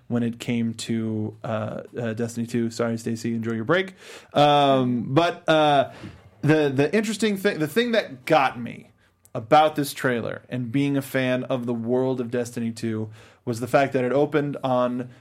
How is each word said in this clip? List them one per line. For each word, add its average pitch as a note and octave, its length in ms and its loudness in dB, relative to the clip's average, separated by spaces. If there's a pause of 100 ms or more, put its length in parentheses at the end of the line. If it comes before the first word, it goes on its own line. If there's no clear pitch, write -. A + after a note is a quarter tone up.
when A#2+ 140 -2
it A#2 160 -4
came A#2 360 -2
to, A2 680 -4
uh, A2 380 -6 (180)
uh, A#2 140 -4
Destiny A#2 340 -6
two. A#2 240 -2
Sorry, A#2 280 -4
Stacy, A#2 360 -6
enjoy A2+ 180 -4
your A2 120 -4
break. F#3 300 0 (400)
Um, C#3 800 4
but, E3+ 340 2
uh, D3+ 420 4 (520)
the, D3+ 260 4
the C#3 260 2
interesting G#3+ 420 0
thing, F#3+ 220 0
the D#3 80 0
thing A#3 260 2
that E3+ 320 -2
got C3+ 360 4
me A2 320 -12 (420)
about D3+ 400 4
this C#3+ 180 -2
trailer A#2 560 -2
and B2 220 -6
being C#3+ 260 0
a C3+ 60 0
fan B2+ 420 0
of B2+ 220 -4
the A#2+ 80 -2
world B2+ 460 0
of A#2+ 100 -4
Destiny A#2+ 400 -4
two A2 400 -6 (340)
was A#2 160 -4
the B2 60 -6
fact C#3 280 2
that C3 100 2
it B2 80 0
opened C#3+ 500 0
on B2 460 -2 (120)